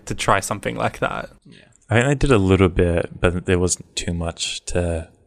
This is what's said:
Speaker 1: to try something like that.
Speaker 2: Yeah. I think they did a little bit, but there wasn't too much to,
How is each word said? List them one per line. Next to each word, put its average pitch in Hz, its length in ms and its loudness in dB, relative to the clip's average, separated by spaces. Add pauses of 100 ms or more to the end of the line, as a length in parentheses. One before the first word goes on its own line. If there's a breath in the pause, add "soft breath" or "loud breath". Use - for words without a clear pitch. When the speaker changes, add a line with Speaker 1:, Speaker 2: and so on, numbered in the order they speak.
Speaker 1:
to - 100 -8
try 104 240 2
something 113 380 -6
like 113 240 -4
that. - 300 -4 (140)
Speaker 2:
Yeah. - 120 -20 (320 soft breath)
I 107 60 0
think 120 120 4
they 143 220 2
did - 40 2
a 117 60 6
little 95 300 6
bit, 87 520 0
but 87 260 0
there 92 120 2
wasn't - 380 -4
too - 180 -6
much - 520 -6
to, 85 420 -4 (180)